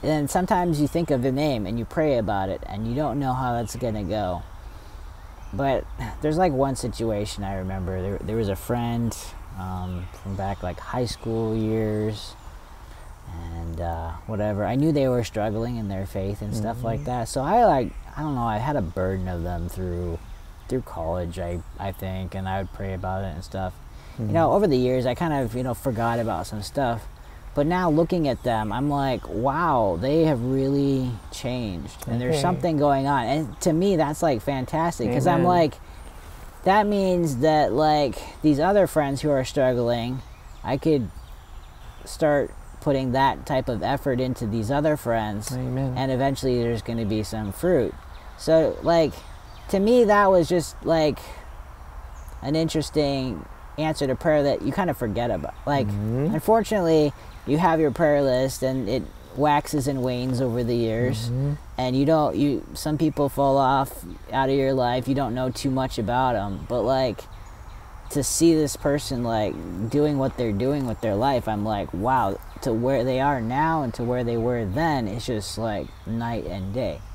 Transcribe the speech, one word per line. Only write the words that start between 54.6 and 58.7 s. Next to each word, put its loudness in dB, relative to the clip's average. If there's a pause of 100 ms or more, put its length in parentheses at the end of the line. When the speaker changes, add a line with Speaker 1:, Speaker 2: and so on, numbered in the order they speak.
Speaker 1:
you 0
kind 0
of -2
forget -2
about. -4 (140)
Like, 2
Speaker 2:
Mm-hmm. 0
Speaker 1:
unfortunately, 4 (320)
you 2
have 4
your 4
prayer 4
list, 2
and 0